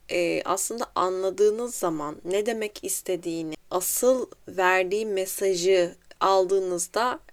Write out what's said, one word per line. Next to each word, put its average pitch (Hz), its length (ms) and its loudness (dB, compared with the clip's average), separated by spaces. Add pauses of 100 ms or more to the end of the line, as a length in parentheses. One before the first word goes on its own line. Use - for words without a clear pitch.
(100)
e, 170 340 0
aslında 220 500 -4
anladığınız 190 800 0
zaman 151 500 -4
ne 196 220 0
demek 220 380 -4
istediğini, 165 720 -4 (160)
asıl 247 560 0 (220)
verdiği 185 580 2
mesajı 190 880 2 (260)
aldığınızda 190 1000 2 (120)